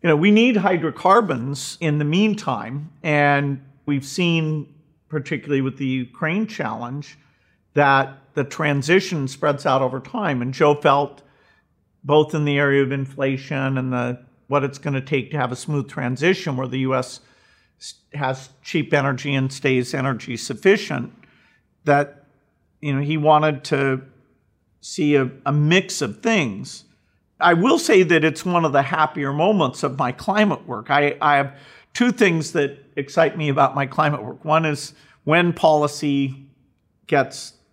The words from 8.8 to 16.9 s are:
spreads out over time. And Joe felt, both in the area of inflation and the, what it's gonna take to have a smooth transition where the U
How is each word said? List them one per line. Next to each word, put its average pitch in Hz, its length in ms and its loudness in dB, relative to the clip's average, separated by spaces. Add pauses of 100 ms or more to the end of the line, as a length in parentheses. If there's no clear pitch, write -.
spreads 139 380 -4
out 135 160 2
over 131 180 -2
time. 156 440 -4
And 131 100 -4
Joe 147 220 4
felt, 143 480 0 (840)
both 147 300 4
in 151 100 0
the 143 140 0
area 139 240 2
of 131 100 -2
inflation 135 880 -4
and 131 120 -4
the, 123 300 -4 (280)
what 139 140 0
it's 135 140 -6
gonna 135 240 -4
take 135 300 -4
to 156 80 -6
have 127 140 -2
a 127 40 -8
smooth 147 320 -6
transition 135 680 -2
where 131 100 -6
the 131 120 -4
U 131 140 0